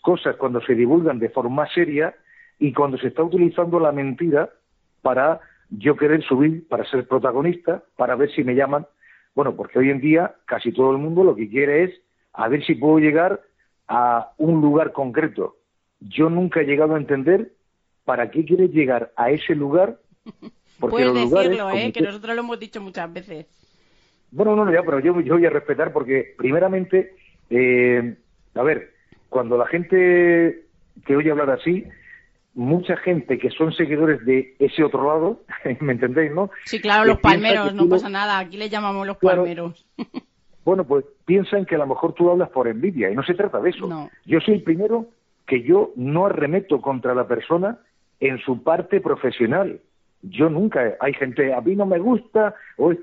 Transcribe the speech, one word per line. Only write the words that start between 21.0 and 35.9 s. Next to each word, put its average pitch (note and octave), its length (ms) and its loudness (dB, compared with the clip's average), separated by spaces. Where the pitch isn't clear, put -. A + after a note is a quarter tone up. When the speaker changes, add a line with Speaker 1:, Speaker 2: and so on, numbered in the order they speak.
Speaker 1:
los B2 160 0
lugares, F3+ 200 2
Speaker 2:
decirlo, - 200 -4
Speaker 1:
como F#3+ 80 -4
Speaker 2:
¿eh? G#3+ 40 -2
Que A#3 80 -8
Speaker 1:
usted D#3+ 60 2
Speaker 2:
nosotros G#3+ 300 -10
lo A#3 60 -4
hemos A#3 180 -10
dicho A3 200 -16
muchas F3+ 320 -12
veces. F3+ 340 -16
Speaker 1:
Bueno, G#3 260 0
no, G#3+ 80 2
no, F#3 80 2
ya, E3+ 100 4
pero D3+ 180 0
yo, F3 200 2
yo D3 140 0
voy E3+ 120 4
a D#3 40 2
respetar D3+ 420 -2
porque, C3+ 440 -2
primeramente, F#3 800 0
eh, B2 640 2
a A#2+ 80 -4
ver, D#3 300 -2
cuando B2 280 -2
la A#2+ 100 0
gente F3 1000 2
te C#3 100 2
oye D3 140 2
hablar D3 200 0
así, E3 340 -2
mucha E3+ 420 -2
gente C#3+ 420 -2
que A#2 120 -2
son D#3+ 220 -2
seguidores D3+ 540 0
de C3 320 0
ese C#3 240 0
otro C#3 240 0
lado, D#3+ 340 0
<laughs> B2+ 160 -6
¿me C#3+ 120 -2